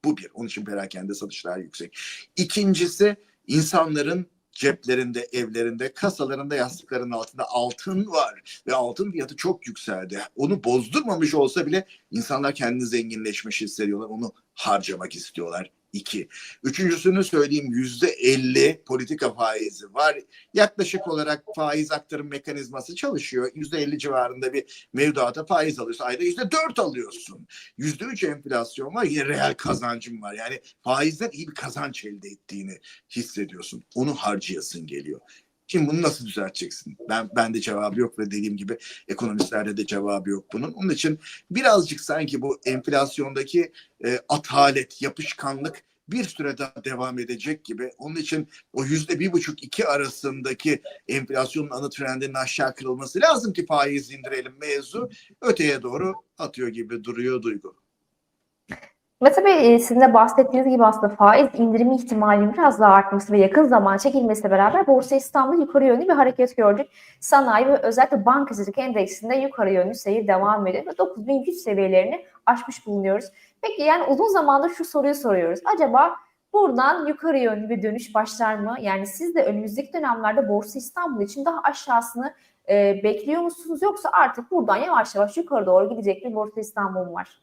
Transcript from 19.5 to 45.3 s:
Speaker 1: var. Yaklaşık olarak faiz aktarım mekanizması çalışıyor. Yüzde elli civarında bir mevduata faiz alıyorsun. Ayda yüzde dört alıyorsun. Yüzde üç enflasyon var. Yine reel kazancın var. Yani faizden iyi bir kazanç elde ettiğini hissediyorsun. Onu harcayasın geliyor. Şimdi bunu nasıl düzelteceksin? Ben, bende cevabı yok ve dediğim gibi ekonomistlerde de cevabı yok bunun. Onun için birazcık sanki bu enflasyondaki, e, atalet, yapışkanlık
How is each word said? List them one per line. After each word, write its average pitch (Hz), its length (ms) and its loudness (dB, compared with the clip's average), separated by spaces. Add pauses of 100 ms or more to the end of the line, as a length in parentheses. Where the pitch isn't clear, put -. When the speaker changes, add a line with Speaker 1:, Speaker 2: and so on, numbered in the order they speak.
Speaker 1:
var. 147 240 0 (360)
Yaklaşık 196 540 0
olarak 151 360 -4 (120)
faiz 151 360 -2
aktarım 147 360 -8
mekanizması 139 680 -12
çalışıyor. 131 600 -4
Yüzde 156 240 -8
elli 143 200 -4
civarında 127 540 -4
bir - 400 -8
mevduata 143 540 -2
faiz 156 320 0
alıyorsun. 117 260 -8
Ayda 123 200 -4
yüzde 175 260 -2
dört 320 280 -2
alıyorsun. 127 680 -8 (320)
Yüzde 151 260 -6
üç 233 200 -6
enflasyon 139 680 -6
var. 233 100 -2
Yine 147 200 -2
reel 139 300 -2
kazancın 117 680 -6
var. 104 120 -12
Yani 117 260 -12 (220)
faizden 151 500 -2
iyi 143 160 -14
bir 151 60 -18
kazanç 139 500 -10
elde 101 240 -16
ettiğini 98 500 -16 (320)
hissediyorsun. 95 760 -12 (100)
Onu 139 200 -2
harcayasın 95 720 -8
geliyor. 71 340 -12 (500)
Şimdi 156 200 0
bunu 165 120 -2
nasıl 165 240 -4
düzelteceksin? - 680 -10 (120)
Ben, 113 280 -4
bende 113 240 -2
cevabı 104 400 -4
yok 117 180 -2
ve 107 80 -4
dediğim 104 300 -6
gibi 98 220 -8 (300)
ekonomistlerde 104 680 -4
de 104 100 -6
cevabı 101 440 -4
yok 98 220 -6
bunun. 135 200 -6
Onun 190 180 -4
için 156 280 -2 (320)
birazcık 202 500 2
sanki 143 420 -4
bu 135 220 -4
enflasyondaki, 139 1080 -2 (320)
e, 123 140 -2 (100)
atalet, 139 760 0
yapışkanlık 139 800 -8 (260)